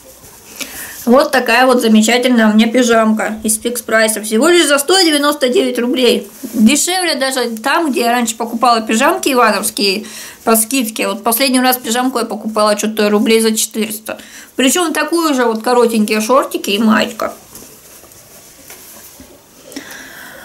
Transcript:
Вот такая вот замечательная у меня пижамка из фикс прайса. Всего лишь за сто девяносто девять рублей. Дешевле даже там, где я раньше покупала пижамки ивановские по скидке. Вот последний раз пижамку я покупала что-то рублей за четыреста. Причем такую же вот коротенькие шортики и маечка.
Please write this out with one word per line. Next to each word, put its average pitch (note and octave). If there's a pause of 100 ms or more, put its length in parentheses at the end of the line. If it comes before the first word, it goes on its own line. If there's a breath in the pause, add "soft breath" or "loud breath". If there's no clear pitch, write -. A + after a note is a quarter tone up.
(1040 loud breath)
Вот C#4+
такая B3
вот B3
замечательная A3+
у G#3
меня A3
пижамка A3
из G#3+
фикс A#3
прайса. A3
Всего A3+
лишь E4+
за C#4+
сто F#4
девяносто D4
девять B3
рублей. A#3+ (240)
Дешевле D4
даже B3+
там, D4
где A#3
я A#3
раньше A#3+
покупала A3+
пижамки C#4+
ивановские G#3+ (380 loud breath)
по A3+
скидке. -
Вот -
последний B3+
раз B3+
пижамку B3
я A3+
покупала G#3+
что-то G#3+
рублей A3+
за A3
четыреста. - (360 loud breath)
Причем D#4+
такую D#4
же B3+
вот A3
коротенькие A3+
шортики B3
и G3+
маечка. A3 (3000 loud breath)